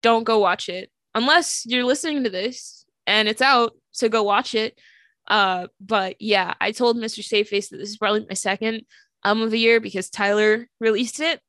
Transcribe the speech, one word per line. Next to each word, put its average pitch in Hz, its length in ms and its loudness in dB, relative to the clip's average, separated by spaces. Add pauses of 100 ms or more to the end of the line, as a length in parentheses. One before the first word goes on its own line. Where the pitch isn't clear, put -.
don't 233 220 4
go 226 160 2
watch 180 300 0
it 185 200 -12 (240)
unless 294 520 2
you're 247 180 0
listening 285 400 -2
to 233 60 0
this 196 560 -8 (200)
and 214 220 2
it's 220 140 -2
out, 254 320 4 (180)
so - 160 -2
go 220 160 2
watch 208 320 0
it. 220 240 -4 (480)
Uh, 185 400 0 (140)
but 190 400 -2
yeah, 196 400 0
I 202 100 0
told 233 240 0
Mister 226 260 -8
Safe 208 280 0
Face 196 180 -2
that 196 120 -16
this 202 100 -10
is 208 80 -14
probably 214 320 0
my 196 40 -6
second 220 500 -4 (420)
album 214 180 2
of 220 80 -2
the 226 80 0
year 226 220 4
because 196 280 -8
Tyler 214 600 2 (100)
released 226 400 0
it 311 300 -2